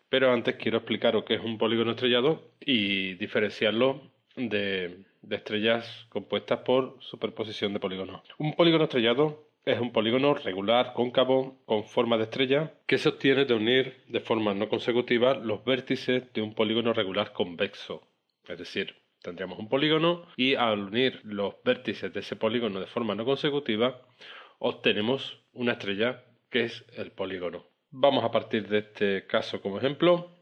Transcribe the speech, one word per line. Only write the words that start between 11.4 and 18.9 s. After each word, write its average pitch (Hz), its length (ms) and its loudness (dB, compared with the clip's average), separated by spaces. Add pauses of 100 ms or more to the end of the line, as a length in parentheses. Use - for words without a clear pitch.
con 107 180 0
forma 117 320 2
de 110 80 0
estrella, 135 500 0 (100)
que 131 140 2
se 151 120 2
obtiene 139 340 2
de 120 100 2
unir 127 540 0
de 113 100 -4
forma 110 360 0
no 104 140 -2
consecutiva 120 680 2
los 107 300 -6
vértices 127 680 -2
de 110 100 -4
un 107 100 -4
polígono 113 400 0
regular 104 400 -2
convexo. 87 720 -6 (460)
Es 85 100 -10
decir, 90 380 -8 (260)